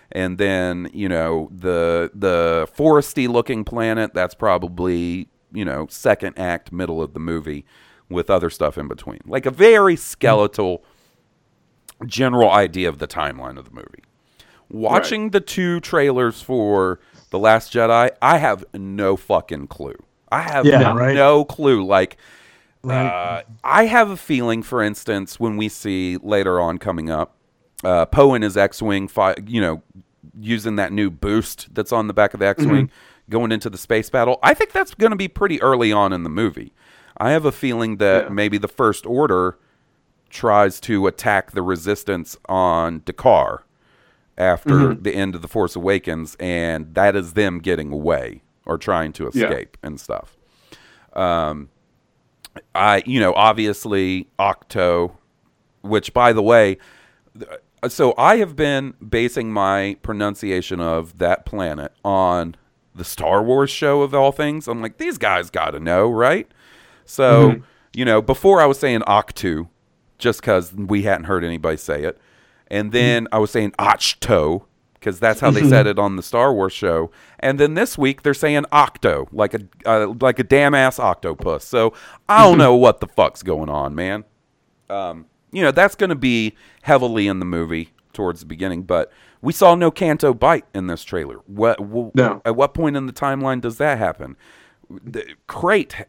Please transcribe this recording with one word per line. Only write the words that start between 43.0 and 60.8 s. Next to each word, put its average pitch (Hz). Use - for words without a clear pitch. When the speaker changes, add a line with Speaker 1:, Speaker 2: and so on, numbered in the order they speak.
Speaker 1:
D'Qar 80
after 90
Speaker 2:
Mm-hmm. 139
Speaker 1:
the 101
end 98
of 85
The 85
Force 95
Awakens, 87
and 82
that 98
is 85
them 92
getting 80
away, 73
are 82
trying 82
to 65
Speaker 2:
Yeah. 117
Speaker 1:
escape -
and 73
stuff. -
Um, 78
I, 98
you 127
know, 92
obviously 101
Octo, 87
which, 104
by 123
the 110
way, 104
th-, 110
so 123
I 170
have 170
been 139
basing 117
my 98
pronunciation 98